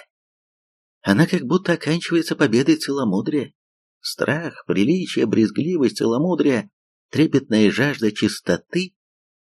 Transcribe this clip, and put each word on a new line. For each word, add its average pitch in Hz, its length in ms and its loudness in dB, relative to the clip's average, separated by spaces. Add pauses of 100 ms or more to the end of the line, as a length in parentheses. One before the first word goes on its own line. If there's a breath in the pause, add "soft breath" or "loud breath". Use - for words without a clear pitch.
(1000)
Она 104 260 2
как 170 160 -2
будто 170 300 0
оканчивается 160 600 -2
победой 143 420 2
целомудрия. 135 760 -4 (480)
Страх, - 640 -6
приличие, 131 600 0
брезгливость, 117 720 0
целомудрие, 135 720 0 (420)
трепетная 123 600 4
жажда 113 400 0
чистоты — - 840 -2 (600)